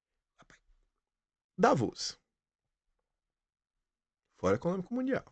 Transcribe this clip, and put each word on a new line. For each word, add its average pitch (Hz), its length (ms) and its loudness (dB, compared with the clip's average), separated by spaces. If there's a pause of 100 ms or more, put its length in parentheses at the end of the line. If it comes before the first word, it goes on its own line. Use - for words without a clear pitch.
(1600)
Davos. 185 580 2 (2250)
Fórum - 180 0
Econômico 185 400 -4
Mundial. 254 380 -4